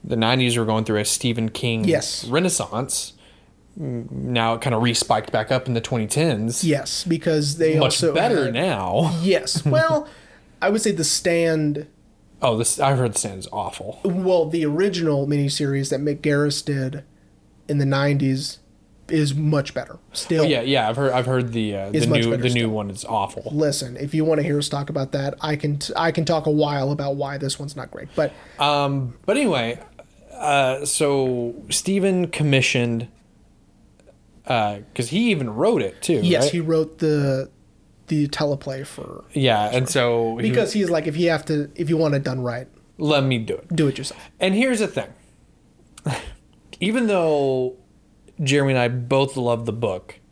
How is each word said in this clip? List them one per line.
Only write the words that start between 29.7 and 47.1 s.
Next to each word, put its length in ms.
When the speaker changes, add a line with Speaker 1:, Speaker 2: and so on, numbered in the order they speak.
Speaker 1:
uh, 500
so 680
Stephen 600
commissioned, 800
uh, 320
'cause 140
he 220
even 240
wrote 260
it 200
too, 220
Speaker 2:
Yes, 220
Speaker 1:
right? 60
Speaker 2:
he 100
wrote 380
the, 500
the 220
teleplay 560
for 380
Speaker 1:
Yeah, 400
and 160
so 480
he 120
Speaker 2:
because 240
he's 160
like, 180
"If 100
you 120
have 160
to, 300
if 140
you 80
want 180
it 80
done 180
right, 260
Speaker 1:
let 280
me 140
do 160
it. 200
Speaker 2:
do 140
it 80
yourself." 320
Speaker 1:
And 160
here's 240
the 80
thing. 220
<laughs> 100
Even 280
though 680